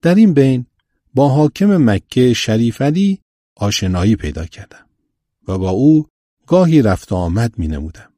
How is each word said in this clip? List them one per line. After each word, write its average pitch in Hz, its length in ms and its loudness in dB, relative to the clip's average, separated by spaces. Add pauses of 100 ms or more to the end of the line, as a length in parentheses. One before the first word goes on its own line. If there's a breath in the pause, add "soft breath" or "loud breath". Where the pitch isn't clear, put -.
در 170 140 2
این 208 180 4
بین 131 320 2 (480)
با 139 160 2
حاکم 151 600 2
مکه 123 440 0
شریف 113 480 -2
علی 190 400 -2 (340)
آشنایی 101 600 -2
پیدا 80 300 -8
کردم - 400 -20 (640)
و 95 100 -6
با 92 120 -4
او 151 360 2 (420)
گاهی 165 340 2
رفت 101 300 -2
و 98 40 -4
آمد 92 440 -4
می 82 80 -4
نمودم. 78 500 -10